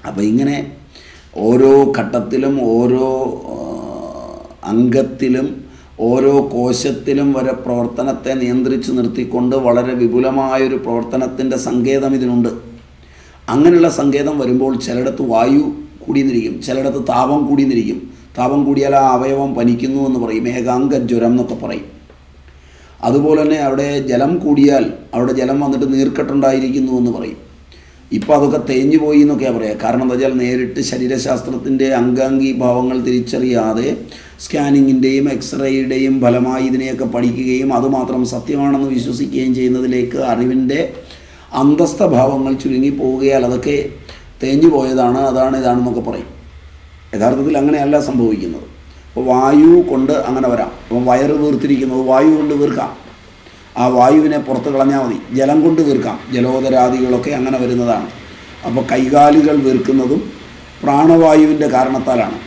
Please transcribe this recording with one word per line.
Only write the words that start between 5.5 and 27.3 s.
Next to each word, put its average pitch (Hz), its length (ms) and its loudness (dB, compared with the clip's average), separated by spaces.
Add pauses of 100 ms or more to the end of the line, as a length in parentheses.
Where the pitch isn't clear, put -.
ഓരോ 135 240 2 (200)
കോശത്തിലും 135 840 -2
വരെ 127 160 -2 (100)
പ്രവർത്തനത്തെ 123 680 -4 (100)
നിയന്ത്രിച്ച് 123 560 -2
നിർത്തിക്കൊണ്ട് 123 580 -2 (120)
വളരെ 123 340 0
വിപുലമായൊരു 131 840 0
പ്രവർത്തനത്തിൻ്റെ 127 720 -4 (100)
സങ്കേതം 135 500 0
ഇതിനുണ്ട്. 120 340 0 (1040)
അങ്ങനെയുള്ള 165 360 6 (100)
സങ്കേതം 143 420 0
വരുമ്പോൾ 127 320 0 (120)
ചിലയിടത്ത് 123 380 -4 (100)
വായു 135 320 4 (380)
കൂടിയെന്നിരിക്കും, 131 520 0 (100)
ചിലയിടത്ത് 135 360 -4 (120)
താപം 135 360 2
കൂടിയെന്നിരിക്കും. 135 500 0 (380)
താപം 135 300 0
കൂടിയാൽ 139 320 0
ആ 135 60 4 (100)
അവയവം 135 420 -2
പനിക്കുന്നു 120 500 0
എന്ന് 127 160 -2
പറയും, 110 220 -4 (120)
ഏകാംഗ 127 360 0 (160)
ജ്വരം 117 240 2
എന്നൊക്കെ 117 300 -2
പറയും. 104 240 -8 (1200)
അതുപോലെ 151 360 2
തന്നെ 151 140 0 (100)
അവിടെ 139 220 -2 (200)
ജലം 131 220 0 (120)
കൂടിയാൽ 139 420 4 (300)
അവിടെ 123 240 0
ജലം 131 240 -2
വന്നിട്ട് 135 300 -2
നീർക്കെട്ടുണ്ടായിരിക്കുന്നു 135 1080 0
എന്ന് 120 160 0
പറയും. 87 220 -10 (800)